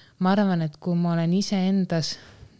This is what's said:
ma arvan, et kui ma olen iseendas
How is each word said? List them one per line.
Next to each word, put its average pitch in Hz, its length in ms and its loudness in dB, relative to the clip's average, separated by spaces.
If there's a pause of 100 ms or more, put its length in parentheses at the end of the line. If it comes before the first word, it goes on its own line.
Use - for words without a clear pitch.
(200)
ma 185 160 2
arvan, 190 260 2
et 156 160 -4
kui 175 180 -4
ma 170 200 0
olen 165 180 0
iseendas 185 760 0 (480)